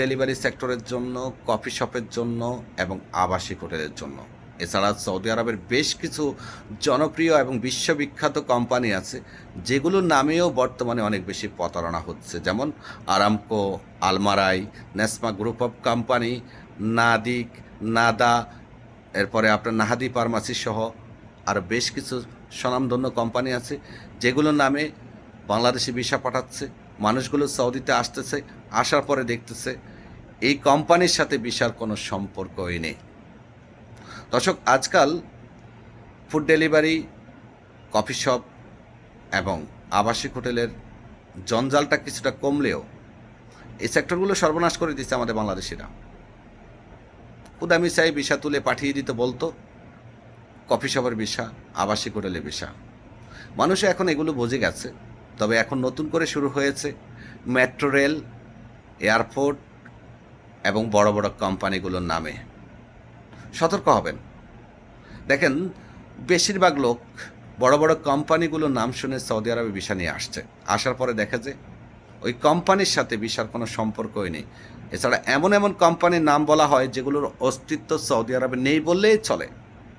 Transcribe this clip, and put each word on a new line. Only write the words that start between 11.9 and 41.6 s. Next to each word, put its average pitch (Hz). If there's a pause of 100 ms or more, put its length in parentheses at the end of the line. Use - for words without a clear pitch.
হচ্ছে, - (100)
যেমন 113 (460)
আরামকো, 107 (460)
আলমারাই, 98 (380)
নেসমা 110
group 113
of 117 (160)
company, 120 (640)
নাদিক, 117 (480)
নাদা, 117 (880)
এরপরে 107 (100)
আপনার 113
নাহাদি 117
ফার্মাসি 117 (100)
সহ 110 (680)
আরও 101 (120)
বেশ 123 (100)
কিছু 135 (440)
স্বনামধন্য 127 (120)
কোম্পানি 123
আছে, 120 (480)
যেগুলোর 147
নামে 139 (680)
বাংলাদেশে 120
ভিসা 127
পাঠাচ্ছে। 131 (400)
মানুষগুলো 131 (120)
সৌদিতে 127 (100)
আসতেছে, 135 (440)
আসার 139
পরে 139 (100)
দেখতেছে 117 (760)
এই 143 (140)
কোম্পানির 170
সাথে 147
ভিসার 117
কোনো 110 (160)
সম্পর্কই 92
নেই। 78 (1400)
দর্শক, 127 (180)
আজকাল 143 (1200)
ফুড 156
ডেলিভারি, 156 (1000)
কফি 107
শপ 123 (1000)
এবং 90 (420)
আবাসিক 117
হোটেলের 120 (800)
জঞ্জালটা 139